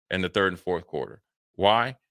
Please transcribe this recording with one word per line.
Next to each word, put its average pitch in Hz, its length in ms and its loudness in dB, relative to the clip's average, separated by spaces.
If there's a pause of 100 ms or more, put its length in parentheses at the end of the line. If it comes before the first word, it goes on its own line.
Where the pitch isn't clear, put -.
(100)
and 92 120 -2
the 90 60 -2
third 95 240 0
and 87 80 -12
fourth 85 260 -6
quarter. 65 360 -10 (340)
Why? 117 400 2 (140)